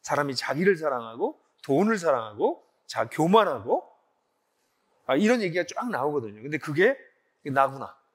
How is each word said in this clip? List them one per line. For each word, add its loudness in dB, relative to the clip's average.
사람이 -2
자기를 0
사랑하고 -6
돈을 2
사랑하고 0
자, -4
교만하고, 2
아, 2
이런 4
얘기가 -2
쫙 -8
나오거든요. -4
근데 -6
그게 2
나구나. 0